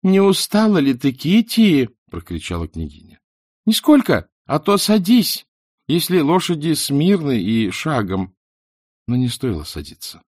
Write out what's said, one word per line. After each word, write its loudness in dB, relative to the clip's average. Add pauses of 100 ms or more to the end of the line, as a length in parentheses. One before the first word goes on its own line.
«Не 4
устала 2
ли 2
ты, -2
Кити?» — 2 (220)
прокричала -8
княгиня. -14 (460)
«Нисколько, 2 (180)
а -2
то 0
садись, 0 (400)
если 0
лошади 0
смирны 0
и -2
шагом». -4 (720)
Но -2
не 0
стоило -6
садиться. -16 (120)